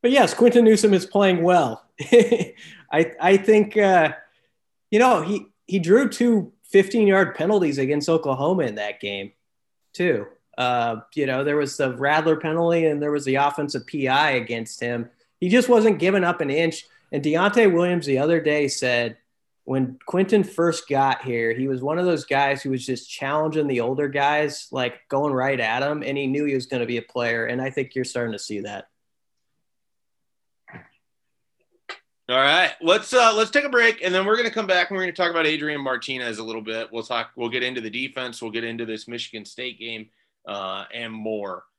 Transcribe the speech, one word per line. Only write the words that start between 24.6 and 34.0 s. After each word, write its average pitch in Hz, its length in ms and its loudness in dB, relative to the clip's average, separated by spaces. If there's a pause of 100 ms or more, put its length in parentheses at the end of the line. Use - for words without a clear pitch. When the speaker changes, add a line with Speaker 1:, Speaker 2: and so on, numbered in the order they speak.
Speaker 1:
like, 123 380 -6
going 143 220 0
right 131 280 0
at 117 240 -2
him, 147 180 -4
and 139 160 -6
he 139 80 -4
knew 143 180 -2
he 143 120 -2
was 127 100 -4
gonna 120 220 -4
be 120 100 -4
a 110 60 -6
player, 117 420 -4
and 120 160 -6
I 131 80 -6
think 135 240 -6
you're 127 100 -4
starting 120 280 -6
to 104 80 -10
see 104 220 -10
that. 101 260 -12 (1900)
Speaker 2:
All - 1600 -16
right, 143 360 4 (100)
let's, 185 320 2
uh, 240 220 6
let's 220 160 0
take 285 120 2
a 285 60 -4
break, 233 320 2